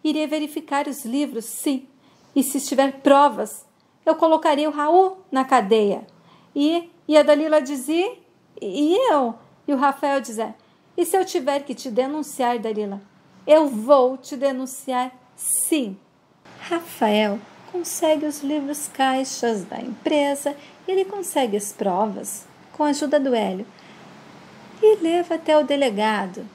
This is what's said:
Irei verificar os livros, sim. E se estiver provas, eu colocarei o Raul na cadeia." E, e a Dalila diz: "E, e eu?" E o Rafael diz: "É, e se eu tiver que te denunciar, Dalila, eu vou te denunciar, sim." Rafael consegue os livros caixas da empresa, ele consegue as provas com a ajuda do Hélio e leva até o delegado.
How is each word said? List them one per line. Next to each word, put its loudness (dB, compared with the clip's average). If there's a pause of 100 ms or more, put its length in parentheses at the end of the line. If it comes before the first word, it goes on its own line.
Irei 0
verificar -4
os -10
livros, -4
sim. -4 (480)
E 4
se -2
estiver 0
provas, 2 (400)
eu 2
colocarei 2
o -2
Raul 2 (140)
na 0
cadeia." 2 (480)
E, 0 (180)
e 2
a 10
Dalila 4
diz: -8
"E, -2 (420)
e 0 (160)
eu?" 2 (320)
E 0
o 0
Rafael 0
diz: -8
"É, -6 (420)
e 0
se -2
eu 4
tiver -2
que -8
te -10
denunciar, -2
Dalila, -6 (460)
eu 8
vou 4
te -12
denunciar, -4 (240)
sim." -2 (640)
Rafael 0 (340)
consegue -2
os -6
livros -4
caixas -2
da -12
empresa, -2 (320)
ele 0
consegue -4
as -6
provas -4 (260)
com -2
a 2
ajuda 0
do 0
Hélio -2 (1160)
e 8
leva 0
até 2
o 6
delegado. 0